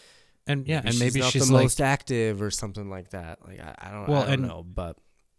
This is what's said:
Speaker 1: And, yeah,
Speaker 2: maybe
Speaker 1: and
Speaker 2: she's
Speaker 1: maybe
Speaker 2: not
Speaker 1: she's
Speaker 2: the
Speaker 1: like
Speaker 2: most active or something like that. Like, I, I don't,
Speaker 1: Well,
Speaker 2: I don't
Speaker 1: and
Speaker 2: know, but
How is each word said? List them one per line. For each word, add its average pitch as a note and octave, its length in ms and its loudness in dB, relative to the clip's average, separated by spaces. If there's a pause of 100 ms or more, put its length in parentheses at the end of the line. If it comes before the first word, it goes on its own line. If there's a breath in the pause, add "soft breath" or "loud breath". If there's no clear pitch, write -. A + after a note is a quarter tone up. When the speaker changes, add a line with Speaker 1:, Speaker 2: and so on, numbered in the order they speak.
(480 soft breath)
Speaker 1:
And, C#3 200 -2
yeah, D#3 140 0
Speaker 2:
maybe A2+ 60 -4
Speaker 1:
and A#2+ 80 0
Speaker 2:
she's A#2+ 40 2
Speaker 1:
maybe B2+ 220 2
Speaker 2:
not B2+ 100 2
Speaker 1:
she's C3 160 4
Speaker 2:
the C3 60 8
Speaker 1:
like B2+ 100 8
Speaker 2:
most B2 180 2
active A#2 600 0
or G#2 100 -2
something G2+ 380 -6
like F#2 220 -12
that. E2 360 -12
Like, F#2 140 -16
I, E2 180 -14
I F#2+ 120 -14
don't, G#2 180 -6
Speaker 1:
Well, C#3+ 140 4
Speaker 2:
I - 20 -2
don't C#3 80 0
Speaker 1:
and C3 140 -2
Speaker 2:
know, E2+ 160 -12
but F2 340 -10 (420)